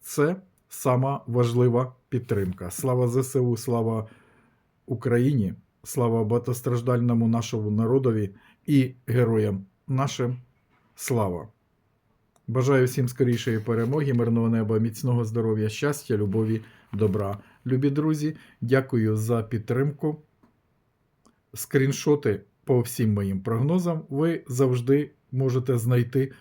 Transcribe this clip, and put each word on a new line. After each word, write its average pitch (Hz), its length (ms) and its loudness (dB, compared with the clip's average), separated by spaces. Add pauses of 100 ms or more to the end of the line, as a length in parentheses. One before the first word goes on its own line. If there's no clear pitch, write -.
це 151 340 0 (340)
сама 131 580 0
важлива 123 680 2 (160)
підтримка. 98 600 -4
Слава 127 360 0
З 127 160 0
С 127 160 -2
У, 120 180 0
слава 113 500 -2 (800)
Україні, 120 680 0 (300)
слава 113 400 0
багатостраждальному 120 1040 0
нашому 113 440 -2
народові 113 580 2 (360)
і 135 260 2 (160)
героям 110 580 2 (220)
нашим. 131 500 -2 (580)
Слава! 98 520 -2 (1000)
Бажаю 127 380 4
всім 123 220 0
скорішої 120 520 0
перемоги, 123 540 0
мирного 117 360 2
неба, 110 300 0
міцного 117 460 0
здоров'я, 110 440 0
щастя, 143 480 -2
любові, 110 440 0 (320)
добра. 101 440 0 (280)
Любі 131 240 2
друзі, 151 460 -2 (260)
дякую 117 560 2
за 113 260 -2
підтримку. 139 800 -4 (1300)
Скріншоти 139 880 0 (220)
по 123 180 2
всім 113 320 0
моїм 98 280 -2
прогнозам 160 680 -2
ви 156 380 -2
завжди 131 640 2 (200)
можете 127 460 0
знайти 127 640 0